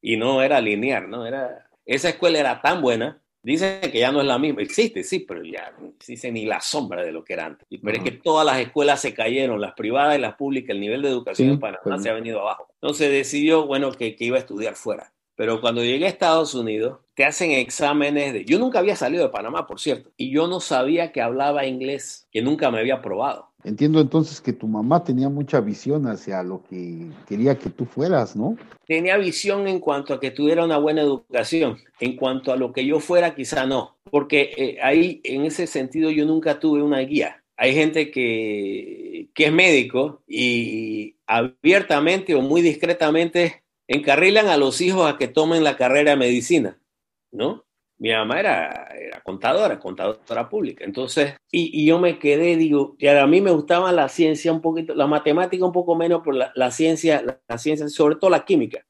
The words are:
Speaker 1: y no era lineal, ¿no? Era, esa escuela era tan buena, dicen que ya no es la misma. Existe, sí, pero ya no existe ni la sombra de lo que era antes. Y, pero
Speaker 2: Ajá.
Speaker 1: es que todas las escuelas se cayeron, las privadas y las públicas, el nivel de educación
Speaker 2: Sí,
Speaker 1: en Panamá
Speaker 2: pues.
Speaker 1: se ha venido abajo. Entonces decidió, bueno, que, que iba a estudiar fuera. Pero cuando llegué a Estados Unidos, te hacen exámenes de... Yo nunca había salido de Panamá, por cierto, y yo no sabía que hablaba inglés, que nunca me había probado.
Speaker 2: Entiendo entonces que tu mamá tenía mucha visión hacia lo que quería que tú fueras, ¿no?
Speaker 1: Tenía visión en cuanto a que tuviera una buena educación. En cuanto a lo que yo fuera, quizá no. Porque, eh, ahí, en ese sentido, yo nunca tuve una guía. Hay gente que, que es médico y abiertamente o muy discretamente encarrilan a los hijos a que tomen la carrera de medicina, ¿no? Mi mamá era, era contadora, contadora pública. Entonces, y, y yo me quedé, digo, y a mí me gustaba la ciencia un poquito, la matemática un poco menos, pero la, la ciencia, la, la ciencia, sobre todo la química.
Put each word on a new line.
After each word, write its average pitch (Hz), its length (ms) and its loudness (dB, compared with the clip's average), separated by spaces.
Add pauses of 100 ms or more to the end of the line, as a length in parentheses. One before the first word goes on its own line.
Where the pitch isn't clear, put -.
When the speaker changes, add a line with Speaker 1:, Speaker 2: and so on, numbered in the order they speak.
Speaker 1:
y 110 160 -2
no 131 260 0
era 139 180 4
lineal, 107 480 -2
¿no? 113 180 -10
Era, 127 420 -10 (160)
esa 139 240 -2
escuela 160 320 2
era 127 200 0
tan 175 220 2
buena, 123 400 -2 (200)
dicen 190 380 -2 (120)
que 113 80 0
ya 123 100 2
no 143 120 0
es 139 40 0
la 123 120 0
misma. 139 240 -2
Existe, 226 420 -2
sí, 185 160 -6
pero 85 240 -14
ya - 340 -14
no - 120 -20
existe 123 420 -14
ni 110 140 -6
la 95 140 -4
sombra 92 440 -6
de 80 80 -8
lo 80 100 -12
que - 120 -10
era 80 120 -8
antes. - 240 -18
Y, - 80 -16
pero 107 200 -4
Speaker 2:
Ajá. 95 60 -8
Speaker 1:
es 123 60 -2
que 127 60 -18
todas 156 280 2
las 135 140 2
escuelas 139 420 0
se 139 140 -6
cayeron, 117 460 -2
las 98 140 -8
privadas 139 440 0
y - 20 0
las 113 140 -6
públicas, 135 360 -6
el 101 100 -4
nivel 110 220 -4
de 143 80 0
educación 127 380 0
Speaker 2:
Sí, 143 60 4
Speaker 1:
en 143 60 -2
Panamá 98 240 -8
Speaker 2:
pues. 104 180 -4
Speaker 1:
se 113 80 -4
ha 110 40 -2
venido 113 260 -6
abajo. 104 260 -6 (140)
Entonces 147 320 0
decidió, 147 540 2
bueno, 139 260 -2
que, 113 240 -8
que 117 80 -8
iba 123 140 0
a - 20 0
estudiar 107 340 -8
fuera. - 380 -10 (240)
Pero 110 260 -2
cuando 120 200 0
llegué 127 220 0
a 190 60 0
Estados 165 440 0
Unidos, 113 440 -4 (160)
te 139 100 2
hacen 156 280 0
exámenes 143 840 0
de... 95 100 -6
Yo 147 140 2
nunca 240 200 0
había 202 160 2
salido 160 280 -2
de 127 80 0
Panamá, 120 360 -6
por - 140 -14
cierto, 131 380 -4
y 127 120 -6
yo 156 180 0
no 180 120 -4
sabía 156 520 0
que 131 100 -2
hablaba 139 420 0
inglés, 131 680 -8
que 110 120 -4
nunca 143 280 0
me 113 80 -2
había 131 220 0
probado. 107 480 -6 (160)
Speaker 2:
Entiendo 151 380 2
entonces 151 400 0
que 123 100 -4
tu 110 160 -6
mamá 117 340 0
tenía 135 280 0
mucha 143 320 0
visión 131 460 -2
hacia 95 340 -6
lo 92 220 -8
que 87 420 -12 (200)
quería 123 320 0
que - 120 -8
tú - 160 -8
fueras, 135 500 -2
¿no? 156 220 -4 (280)
Speaker 1:
Tenía 170 300 0
visión 196 500 -2
en 185 140 -2
cuanto 143 320 -4
a 127 80 -6
que 135 100 -4
tuviera 156 320 0
una 165 140 0
buena 151 240 2
educación. 139 800 0 (220)
En 123 160 -4
cuanto 131 360 -2
a 127 40 0
lo 127 180 -2
que 131 100 -2
yo 151 160 2
fuera, 170 340 2
quizá 135 300 -4
no. 131 320 -2 (140)
Porque, 143 480 2
eh, 131 240 -2
ahí, 160 420 2
en 135 220 -2
ese 160 200 -4
sentido, 156 440 -2
yo 151 160 2
nunca 156 340 0
tuve 147 220 2
una 147 160 2
guía. 131 440 -2 (140)
Hay 131 160 2
gente 156 380 2
que, 107 1200 -6
que 156 140 2
es 151 60 2
médico 147 760 2
y 113 880 -4 (100)
abiertamente 160 1080 2
o 131 80 4
muy 147 180 2
discretamente 165 1000 0 (300)
encarrilan 165 540 4
a 175 100 4
los 139 240 2
hijos 180 300 2
a 139 80 -6
que 131 80 0
tomen 160 380 2
la 139 120 2
carrera 143 360 4
de 143 40 4
medicina, 123 640 0 (540)
¿no? 143 320 -4 (340)
Mi 113 140 -2
mamá 110 260 0
era, 117 580 -2
era - 240 -16
contadora, 117 600 0
contadora 104 680 -6
pública. - 360 -6
Entonces, 131 500 -2 (160)
y, 170 220 0
y 151 140 2
yo 165 120 6
me 175 220 2
quedé, 160 360 4
digo, 147 440 2
y 143 80 4
a 143 180 8
mí 165 140 6
me 196 100 4
gustaba 175 400 2
la 160 180 4
ciencia 156 440 2
un 160 80 -2
poquito, 160 340 -2
la 143 140 2
matemática 180 580 2
un 180 60 2
poco 175 240 2
menos, 170 280 2
pero 139 120 0
la, 127 180 0
la 127 160 2
ciencia, 160 500 2
la, 120 280 -8
la 117 100 -6
ciencia, 151 300 -2
sobre 147 260 4
todo 185 160 4
la 156 140 4
química. - 460 0